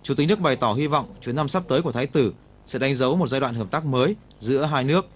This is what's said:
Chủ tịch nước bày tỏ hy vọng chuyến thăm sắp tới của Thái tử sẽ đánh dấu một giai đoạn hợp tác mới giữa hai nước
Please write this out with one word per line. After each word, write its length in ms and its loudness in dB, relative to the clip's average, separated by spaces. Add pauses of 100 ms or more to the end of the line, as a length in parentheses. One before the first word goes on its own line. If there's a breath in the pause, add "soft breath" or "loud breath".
Chủ 120 -2
tịch 120 2
nước 120 2
bày 160 2
tỏ 180 0
hy 140 -2
vọng 180 0 (160)
chuyến 140 -6
thăm 120 -2
sắp 200 -2
tới 140 2
của 100 -4
Thái 160 -2
tử 260 2 (320)
sẽ 140 -6
đánh 160 0
dấu 200 2
một 120 2
giai 140 0
đoạn 140 -2
hợp 160 -6
tác 140 -2
mới 300 2 (240)
giữa 260 0
hai 180 0
nước 320 2